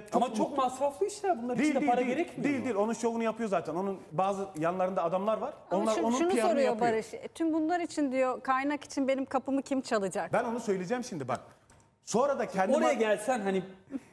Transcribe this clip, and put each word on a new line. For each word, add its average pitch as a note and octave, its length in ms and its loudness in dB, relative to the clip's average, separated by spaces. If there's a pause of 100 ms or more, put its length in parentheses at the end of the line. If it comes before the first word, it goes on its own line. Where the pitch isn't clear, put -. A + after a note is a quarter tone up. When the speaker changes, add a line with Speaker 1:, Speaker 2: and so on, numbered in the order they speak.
(120)
Speaker 1:
Ama A#3 140 2
Speaker 2:
çok A3+ 100 -8
Speaker 1:
çok C#4+ 220 -2
masraflı C#4+ 480 0
işler. F4+ 360 -2
Bunlar B3 160 -2
Speaker 2:
Değil, D4 100 4
Speaker 1:
için D4 80 2
de B3+ 40 2
Speaker 2:
değil, C#4 120 2
Speaker 1:
para B3 80 4
Speaker 2:
değil. B3+ 160 0
Speaker 1:
gerekmiyor - 280 -4
Speaker 2:
Değil, C#4 140 2
Speaker 1:
mu? A3+ 60 -4
Speaker 2:
değil. A#3 120 -2
Onun G#3+ 160 2
şovunu A3+ 300 -2
yapıyor A3+ 260 -2
zaten. E3 260 -2
Onun F#3+ 240 -2 (140)
bazı G3 360 -2 (100)
yanlarında F#3 460 0
adamlar F#3+ 340 0
var. C4 160 -6 (160)
Speaker 3:
Ama F#3+ 120 2
Speaker 2:
Onlar A3 120 2
Speaker 3:
şimdi A3 120 2
Speaker 2:
onun A#3+ 120 2
Speaker 3:
şunu E4+ 100 2
Speaker 2:
P F#4+ 80 4
R'ını - 120 4
Speaker 3:
soruyor C#4+ 180 4
Speaker 2:
yapıyor. A#3 260 2
Speaker 3:
Barış. A3 220 -4
"E, - 140 -12
tüm E4 240 0
bunlar E4 280 0
için," D4+ 320 -2
diyor, B3+ 300 0
"kaynak C4+ 420 0
için C4+ 240 -2
benim C4+ 160 0
kapımı C4 380 0
kim C4+ 180 -2
çalacak?" G3 520 -2
Speaker 2:
Ben G#3+ 120 2
onu A#3 160 -2
söyleyeceğim G#3 440 -2
şimdi C3+ 240 -6
bak. B2 120 -2 (640)
Sonra C4+ 340 2
da A3+ 80 -2
kendime G3 320 2
Speaker 1:
Oraya D#4 140 4
gelsen G#3+ 480 2
hani F#3+ 220 0 (500)